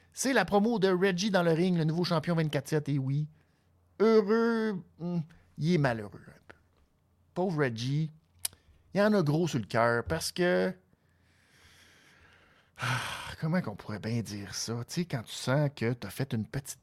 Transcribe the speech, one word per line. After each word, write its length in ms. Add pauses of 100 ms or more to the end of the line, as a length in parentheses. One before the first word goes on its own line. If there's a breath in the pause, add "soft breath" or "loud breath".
(120)
C'est 220
la 100
promo 360
de 100
Reggie 420
dans 120
le 100
ring, 240
le 80
nouveau 180
champion 320
vingt-quatre 320
sept. 220
Et 100
oui, 260 (760 soft breath)
heureux, 840 (160)
hmm, 200 (400 soft breath)
il 160
est 20
malheureux 500
un 40 (160)
peu. 80 (800)
Pauvre 300
Reggie, 480 (800 soft breath)
il 80
en 120
a 80
gros 260
sur 120
le 60
cœur 380
parce 300
que, 400 (2000 loud breath)
ah, 200 (400 loud breath)
comment 220
qu'on 160
pourrait 220
bien 220
dire 320
ça ? 360
Tu 40
sais, 120
quand 180
tu 100
sens 400
que 200
t'as 160
fait 240
une 120
petite 380